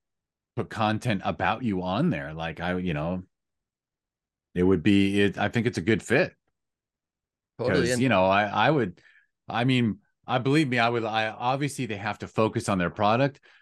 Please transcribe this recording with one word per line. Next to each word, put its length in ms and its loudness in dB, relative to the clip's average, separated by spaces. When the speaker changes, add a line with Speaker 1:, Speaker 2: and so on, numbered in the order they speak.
Speaker 1:
put 160 -6
content 520 -2
about 400 -2
you 200 -2
on 260 0
there." 240 -6
Like, 260 -8
I, 200 -2
you 160 -4
know, 260 -4
it 80 2
would 180 4
be, 400 4
it, 160 2
I 120 0
think 180 -2
it's 100 -4
a 40 -2
good 200 0
fit. 320 0
Speaker 2:
Totally, 220 2
Speaker 1:
'Cause, 100 0
Speaker 2:
and 100 0
Speaker 1:
you 80 2
know, 160 4
I, 200 4
I 260 2
would, 280 -2
I 180 -2
mean, 340 0
I, 140 -2
believe 280 2
me, 120 -2
I 100 2
would, 160 -2
I, 220 -2
obviously 580 -4
they 120 -6
have 220 -6
to 80 -10
focus 400 0
on 120 0
their 100 0
product, 500 0